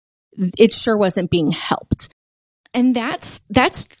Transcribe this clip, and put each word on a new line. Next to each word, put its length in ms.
it 160
sure 240
wasn't 320
being 200
helped. 600
And 220
that's, 460
that's 360